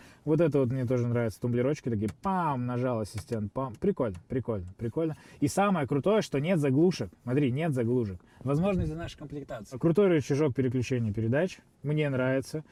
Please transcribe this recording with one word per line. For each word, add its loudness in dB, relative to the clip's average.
Вот 4
это 4
вот 4
мне -2
тоже 0
нравится, -2
тумблерочки 0
такие, 0
пам, -2
нажал -2
ассистент, -6
пам. -6
Прикольно, -2
прикольно, -4
прикольно. -4
И 2
самое 2
крутое, 2
что -2
нет 2
заглушек. 2
Смотри, 0
нет -2
заглушек. 0
Возможно, 0
из-за -4
нашей -10
комплектации. -12
Крутой 6
рычажок 2
переключения 0
передач. 0
Мне 0
нравится. -2